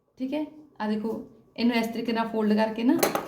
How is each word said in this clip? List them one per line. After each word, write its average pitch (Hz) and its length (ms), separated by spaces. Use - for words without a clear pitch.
ਠੀਕ 262 160
ਹੈ। 302 120
ਆ 214 60
ਦੇਖੋ 214 400
ਇਹਨੂੰ 240 180
ਇਸ 220 120
ਤਰੀਕੇ 226 260
ਨਾਲ 226 140
ਫੋਲਡ 214 260
ਕਰਕੇ 220 300
ਨਾ 294 140